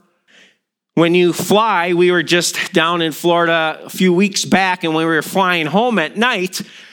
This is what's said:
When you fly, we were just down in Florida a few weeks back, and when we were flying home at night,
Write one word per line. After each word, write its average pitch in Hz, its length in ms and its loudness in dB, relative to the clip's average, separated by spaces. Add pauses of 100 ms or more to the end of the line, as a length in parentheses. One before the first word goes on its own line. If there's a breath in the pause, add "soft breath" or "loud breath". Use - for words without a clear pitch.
(960 soft breath)
When 170 180 4
you 175 200 2
fly, 185 600 0
we 180 160 2
were 175 140 0
just - 500 -2
down 170 300 0
in 160 80 -2
Florida 165 720 0
a - 80 -18
few 185 200 2
weeks 196 320 0
back, 180 400 0
and 160 120 -2
when 160 120 0
we 165 60 0
were 151 80 0
flying 175 460 -2
home 208 320 0
at 151 180 -4
night, 208 440 -2 (320 loud breath)